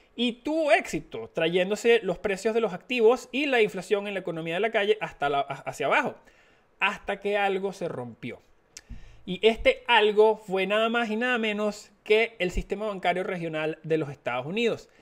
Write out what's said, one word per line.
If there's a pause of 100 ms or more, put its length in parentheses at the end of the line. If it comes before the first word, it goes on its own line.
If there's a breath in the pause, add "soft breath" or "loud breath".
(140 soft breath)
Y
tuvo
éxito,
trayéndose
los
precios
de
los
activos
y
la
inflación
en
la
economía
de
la
calle
hasta
la,
ha-,
hacia
abajo, (640 soft breath)
hasta
que
algo
se
rompió. (880 loud breath)
Y
este
algo
fue
nada
más
y
nada
menos (140)
que
el
sistema
bancario
regional
de
los
Estados
Unidos. (140)